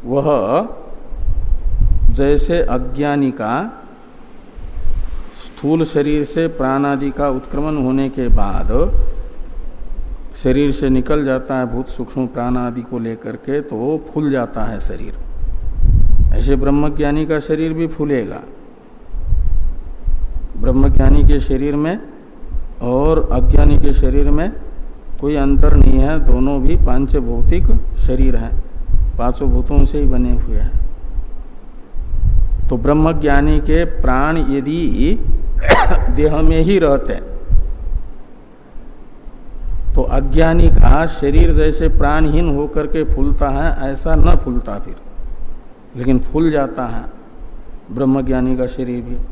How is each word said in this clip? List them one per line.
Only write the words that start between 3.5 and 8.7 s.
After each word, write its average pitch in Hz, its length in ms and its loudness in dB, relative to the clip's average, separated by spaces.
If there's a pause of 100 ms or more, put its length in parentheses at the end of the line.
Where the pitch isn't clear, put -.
स्थूल 156 380 -4
शरीर 147 400 -2
से 165 240 -6
प्राण 135 360 -4
आदि 139 260 -4
का 143 180 -6
उत्क्रमण 143 480 -6
होने 135 320 -4
के 127 200 -6
बाद 98 420 2 (1700)